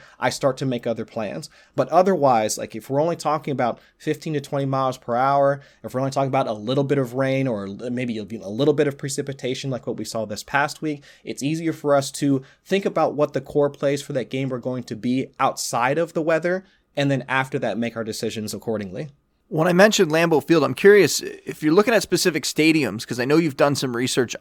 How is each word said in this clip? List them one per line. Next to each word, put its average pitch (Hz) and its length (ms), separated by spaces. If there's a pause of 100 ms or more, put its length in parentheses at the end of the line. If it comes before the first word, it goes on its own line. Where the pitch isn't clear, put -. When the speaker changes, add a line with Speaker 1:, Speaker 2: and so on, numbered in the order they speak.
(180)
Speaker 1:
I 131 120
start 131 260
to 143 100
make 123 200
other 113 180
plans. 113 460 (260)
But 131 140
otherwise, 143 680
like, 107 180
if 110 140
we're 139 140
only 170 120
talking 151 380
about 123 260 (200)
fifteen 156 340
to 143 80
twenty 139 240
miles 135 320
per 120 200
hour, 139 440 (240)
if 107 80
we're 127 80
only 135 120
talking 135 160
about 131 200
a 117 60
little 123 300
bit 139 140
of 123 140
rain 135 340
or 101 200
l-, 101 240
maybe 123 260
a 104 80
little 110 500
bit 143 140
of 139 80
precipitation 135 760
like 123 160
what 120 120
we 107 80
saw 113 180
this 101 180
past 143 380
week, 147 240 (200)
it's 113 180
easier 160 320
for 147 200
us 139 180
to 139 300 (220)
think 196 220
about 156 280
what 147 200
the 131 80
core 143 280
plays 143 300
for 147 140
that 117 160
game 131 200
are 127 80
going 127 260
to 120 120
be 123 300 (120)
outside 131 600
of 165 160
the 170 80
weather, 170 420 (320)
and 143 140
then 135 180
after 135 300
that, 113 180
make 117 220
our 113 60
decisions 107 500
accordingly. 104 560 (400)
Speaker 2:
When 165 160
I 180 60
mentioned 196 380
Lambeau 160 360
Field, 160 160
I'm 131 120
curious 196 480
if - 400
you're 156 100
looking 208 220
at 190 80
specific 170 420
stadiums, 151 640
'cause 120 120
I 120 60
know 147 140
you've 160 180
done 143 200
some 123 200
research 123 440